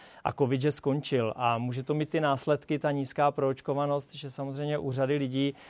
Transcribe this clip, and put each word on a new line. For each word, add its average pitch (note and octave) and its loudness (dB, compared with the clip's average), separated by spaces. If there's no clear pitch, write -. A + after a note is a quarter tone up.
a C3 2
covid, C3+ 2
že C#3+ 2
skončil. C3+ 0
A A#2 2
může B2 -2
to D3 -2
mít D3+ -2
ty D#3+ 0
následky, D3 0
ta D3 0
nízká C#3+ 2
proočkovanost, C#3+ 0
že C#3+ -10
samozřejmě C#3+ -4
u C#3 -2
řady C3+ 2
lidí, C#3 0